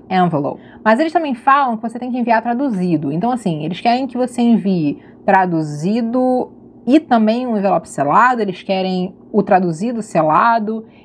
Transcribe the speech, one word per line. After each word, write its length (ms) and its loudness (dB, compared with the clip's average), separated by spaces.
envelope. 520 0
Mas 160 4
eles 120 0
também 240 -2
falam 400 2
que 80 -10
você 160 -8
tem 120 -8
que 60 -4
enviar 240 2
traduzido. 720 -2
Então, 180 -2
assim, 360 -4
eles 160 -8
querem 260 0
que 100 -8
você 240 -2
envie 580 2
traduzido 1300 0
e 120 6
também 460 0
um 100 -4
envelope 320 0
selado, 540 2
eles 220 -6
querem 500 -2
o 120 2
traduzido 580 0
selado, 840 0